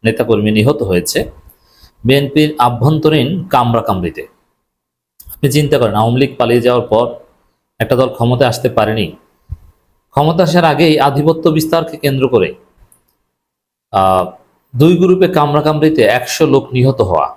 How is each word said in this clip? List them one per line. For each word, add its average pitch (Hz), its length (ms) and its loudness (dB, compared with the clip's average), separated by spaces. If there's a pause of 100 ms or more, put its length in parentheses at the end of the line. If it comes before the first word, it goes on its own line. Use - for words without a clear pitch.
নেতাকর্মী 110 480 0
নিহত 110 320 0
হয়েছে 92 360 -2 (840)
বিএনপির 143 540 0
আভ্যন্তরীণ 139 720 0 (200)
কামড়াকামড়িতে। 110 760 -2 (1040)
আপনি - 240 -4
চিন্তা 147 260 0
করেন, 110 180 0
আওয়ামী 117 240 0
লীগ 135 180 0
পালিয়ে 120 240 2
যাওয়ার 120 260 0
পর 113 180 2 (720)
একটা 123 160 -2
দল 127 140 0
ক্ষমতায় 123 400 0
আসতে 120 200 -2
পারেনি, 107 380 -2 (1000)
ক্ষমতা 160 340 0
আসার 170 220 2
আগেই 156 340 2
আধিপত্য 147 500 0
বিস্তারকে 160 480 -2
কেন্দ্র 135 300 -2
করে, 113 220 0 (1400)
আহ, 95 320 2 (480)
দুই 151 240 4
গ্রুপে 185 300 2
কামড়াকামড়িতে 151 760 0
একশো 117 440 0
লোক 135 260 2
নিহত 127 280 0
হওয়া 82 360 0